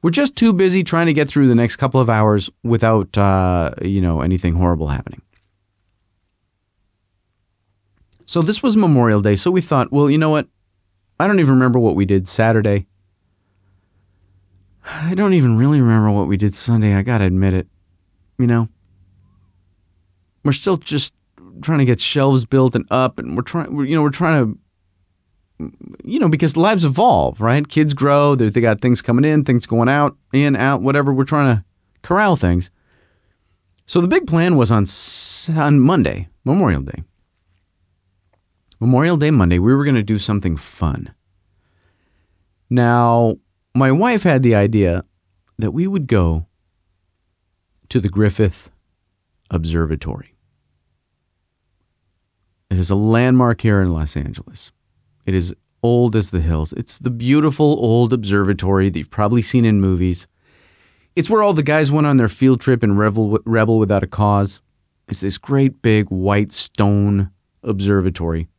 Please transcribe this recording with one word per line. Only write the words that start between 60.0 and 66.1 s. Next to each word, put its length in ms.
It's 140
where 120
all 120
the 100
guys 280
went 160
on 100
their 100
field 340
trip 220
in 120
Rebel, 500
Rebel 340
Without 240
a 40
Cause. 540
It's 140
this 160
great 440
big 280
white 420